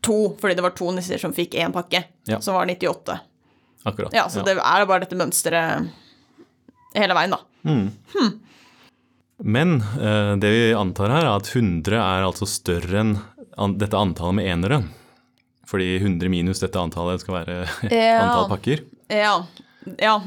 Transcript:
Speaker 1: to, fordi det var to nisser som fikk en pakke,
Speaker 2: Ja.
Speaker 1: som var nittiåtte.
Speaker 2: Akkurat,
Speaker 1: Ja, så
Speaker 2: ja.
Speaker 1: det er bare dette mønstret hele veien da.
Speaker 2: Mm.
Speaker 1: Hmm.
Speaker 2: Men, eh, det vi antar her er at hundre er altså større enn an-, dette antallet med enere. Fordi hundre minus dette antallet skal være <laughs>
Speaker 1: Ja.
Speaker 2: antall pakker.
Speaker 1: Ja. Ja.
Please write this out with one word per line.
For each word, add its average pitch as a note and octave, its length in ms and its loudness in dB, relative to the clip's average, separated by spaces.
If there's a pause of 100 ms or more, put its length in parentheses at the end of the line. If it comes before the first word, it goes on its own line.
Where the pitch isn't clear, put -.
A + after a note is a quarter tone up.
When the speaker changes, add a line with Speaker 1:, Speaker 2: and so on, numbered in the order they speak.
Speaker 1:
to, G#3+ 380 2
fordi F#3 160 0
det F3+ 60 0
var F3+ 120 0
to F3+ 160 -4
nisser F#3 280 -4
som F3 140 -4
fikk F3 220 -4
en E3+ 180 0
pakke, F3 320 -2 (220)
Speaker 2:
Ja. A2 140 -2
Speaker 1:
som G3+ 140 -2
var F3+ 120 0
nittiåtte. F3 540 -4 (680)
Speaker 2:
Akkurat, G2+ 260 -4
Speaker 1:
Ja, A3 140 2
så F3 120 -6
Speaker 2:
ja. - 40 -2
Speaker 1:
det F#3+ 160 0
er F#3 280 2
bare F#3+ 140 2
dette F3+ 140 -6
mønstret E3 720 -2 (1040)
hele G3 220 2
veien E3+ 160 2
da. F3+ 80 0 (260)
Speaker 2:
Mm. A2+ 280 2 (200)
Speaker 1:
Hmm. C4 280 0 (1040)
Speaker 2:
Men, D3 320 2 (240)
eh, G#2 360 2
det G#2 140 2
vi A2+ 240 4
antar G2+ 340 0
her D3 160 2
er A2+ 120 2
at G2 180 -4
hundre F#2 400 2
er F#2+ 320 2
altså F#2 220 -4
større F2+ 520 -2
enn G#2+ 200 2 (360)
an-, G2+ 220 0
dette G#2 160 0
antallet F2+ 400 0
med G2 120 0
enere. F#2+ 360 0 (840)
Fordi F#2 320 -2
hundre F#2 280 0
minus F2+ 300 0
dette F#2 220 -4
antallet F2 400 -4
skal F2+ 240 -6
være F2+ 240 -8 (100)
<laughs> G#2+ 140 -6
Speaker 1:
Ja. A3+ 340 4
Speaker 2:
antall A#3 220 2 (100)
pakker. D#3 240 -2 (260)
Speaker 1:
Ja. G#3 380 2 (540)
Ja. G#3+ 260 4